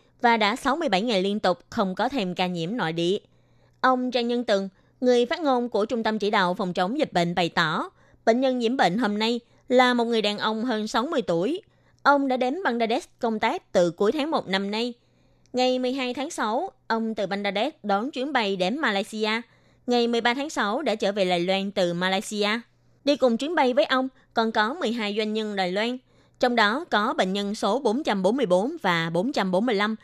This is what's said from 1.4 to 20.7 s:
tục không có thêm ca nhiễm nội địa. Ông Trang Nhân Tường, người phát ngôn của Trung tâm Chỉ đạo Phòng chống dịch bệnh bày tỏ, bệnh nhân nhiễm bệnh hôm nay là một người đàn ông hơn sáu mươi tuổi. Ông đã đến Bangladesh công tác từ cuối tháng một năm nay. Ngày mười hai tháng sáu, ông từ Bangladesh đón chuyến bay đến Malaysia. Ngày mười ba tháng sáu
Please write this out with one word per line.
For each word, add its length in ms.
tục 180
không 240
có 140
thêm 260
ca 120
nhiễm 300
nội 160
địa. 260
Ông 300
Trang 180
Nhân 160
Tường, 240
người 260
phát 140
ngôn 280
của 160
Trung 180
tâm 160
Chỉ 120
đạo 240
Phòng 180
chống 260
dịch 140
bệnh 220
bày 140
tỏ, 420
bệnh 160
nhân 180
nhiễm 180
bệnh 220
hôm 200
nay 220
là 260
một 100
người 180
đàn 160
ông 260
hơn 240
sáu 180
mươi 160
tuổi. 400
Ông 260
đã 80
đến 280
Bangladesh 540
công 200
tác 340
từ 180
cuối 220
tháng 180
một 180
năm 220
nay. 240
Ngày 260
mười 140
hai 220
tháng 160
sáu, 400
ông 280
từ 120
Bangladesh 580
đón 260
chuyến 220
bay 240
đến 220
Malaysia. 520
Ngày 220
mười 120
ba 140
tháng 160
sáu 320